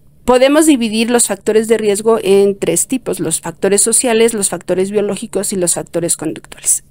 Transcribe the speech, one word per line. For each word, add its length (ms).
podemos 420
dividir 420
los 160
factores 420
de 120
riesgo 420
en 340
tres 300
tipos: 340
los 220
factores 400
sociales, 540
los 140
factores 420
biológicos 640
y 20
los 180
factores 440
conductuales. 720